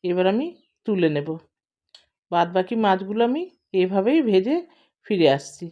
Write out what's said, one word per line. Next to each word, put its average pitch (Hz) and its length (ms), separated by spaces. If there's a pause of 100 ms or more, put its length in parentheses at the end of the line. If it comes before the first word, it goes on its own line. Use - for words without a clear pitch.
এবার 180 240
আমি 226 180 (420)
তুলে 180 220
নেব। 147 200 (1000)
বাদ 170 220
বাকি 185 220
মাছগুলো 202 500
আমি 269 160 (320)
এভাবেই 196 480
ভেজে 220 340 (520)
ফিরে 175 220
আসছি। 143 420